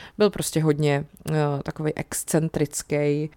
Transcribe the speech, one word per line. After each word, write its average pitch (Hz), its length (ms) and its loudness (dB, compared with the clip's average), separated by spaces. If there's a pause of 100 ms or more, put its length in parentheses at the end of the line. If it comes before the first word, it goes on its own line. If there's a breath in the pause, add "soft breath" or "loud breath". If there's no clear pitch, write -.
(180 loud breath)
Byl 208 120 4
prostě - 320 -2
hodně, 147 440 2 (240)
eh, 156 40 -2 (300)
takovej 156 320 -4
excentrický, 151 1400 -2